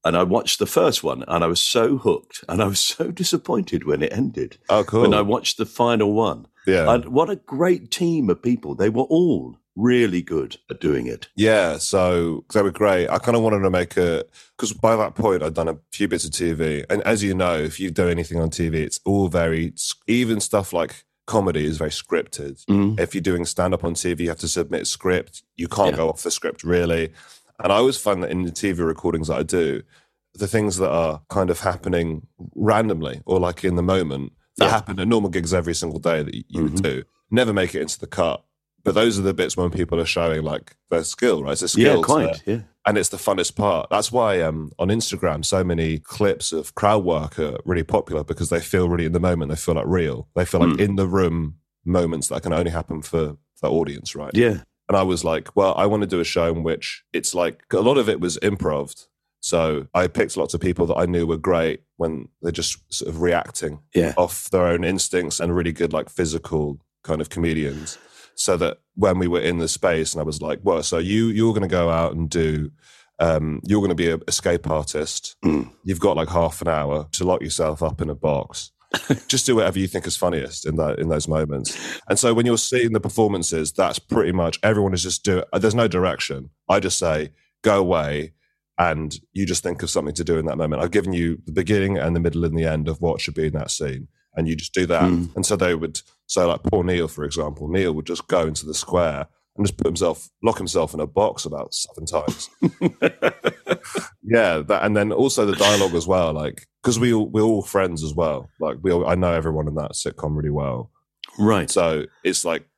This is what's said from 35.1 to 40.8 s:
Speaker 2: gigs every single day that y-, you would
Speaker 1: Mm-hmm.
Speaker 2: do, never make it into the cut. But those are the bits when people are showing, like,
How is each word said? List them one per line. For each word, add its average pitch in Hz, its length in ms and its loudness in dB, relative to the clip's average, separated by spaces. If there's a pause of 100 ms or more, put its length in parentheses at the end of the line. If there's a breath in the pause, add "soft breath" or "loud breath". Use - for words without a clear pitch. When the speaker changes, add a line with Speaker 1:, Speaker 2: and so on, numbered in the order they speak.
Speaker 2:
gigs 85 240 -2
every 85 200 0
single 78 240 -6 (120)
day 78 120 0
that 73 120 -8
y-, 57 140 -10
you 87 160 -2
would 71 100 -2
Speaker 1:
Mm-hmm. 95 80 0 (180)
Speaker 2:
do, - 20 -16 (280)
never 113 220 2
make 92 220 0
it 76 60 -2
into 78 180 -6
the - 80 -12
cut. 82 360 -2 (420)
But 98 100 2
those 107 240 4
are 98 40 0
the 95 120 2
bits - 220 -2
when 87 140 0
people 85 300 -2
are 80 60 -2 (120)
showing, 80 240 0
like, 76 340 -8 (140)